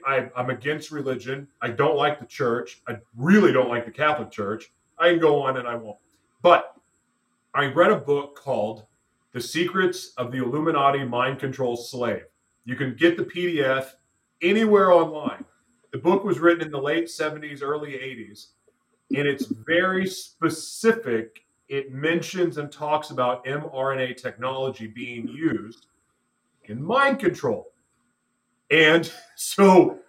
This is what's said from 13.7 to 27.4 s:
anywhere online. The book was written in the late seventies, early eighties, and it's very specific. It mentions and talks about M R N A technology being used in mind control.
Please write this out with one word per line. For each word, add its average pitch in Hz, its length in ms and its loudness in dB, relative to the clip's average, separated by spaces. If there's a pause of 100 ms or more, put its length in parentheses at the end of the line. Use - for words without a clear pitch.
anywhere 202 520 4
online. 156 520 2 (460)
The 139 80 -8
book 185 260 2
was 170 140 0
written 165 240 4
in 156 80 -10
the 143 100 -6
late 160 300 -2
seventies, 151 520 -8
early 143 340 -6
eighties, 120 520 -14 (680)
and 143 120 0
it's 135 200 -2
very 185 600 0
specific. - 1400 -4 (240)
It 135 240 -6
mentions 160 640 -2
and 147 160 -8
talks 151 380 -4
about 127 360 -2
M 147 260 -6
R 135 200 -2
N 135 80 -4
A 123 140 -4
technology 127 720 -8
being 120 420 -12
used 117 580 -6 (800)
in 117 180 -10
mind 269 360 2
control. - 540 -2 (1000)